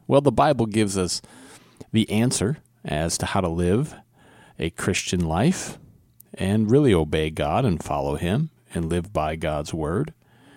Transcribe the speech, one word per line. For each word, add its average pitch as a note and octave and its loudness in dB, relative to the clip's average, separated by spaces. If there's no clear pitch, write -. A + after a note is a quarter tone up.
Well, C#3 4
the C#3+ 4
Bible C3 2
gives G#2 0
us F2+ -2
the A2 2
answer A2+ 0
as D#2 -2
to - -4
how F#2 -2
to F2 0
live F2 0
a E2+ -4
Christian - -2
life F#2+ 0
and G#2 0
really C3+ 6
obey D#2+ 2
God D#2 0
and F2+ 0
follow - -2
Him A#2+ -2
and E2 -4
live E2+ -4
by D#2 -2
God's D#2 -4
word. F2 -4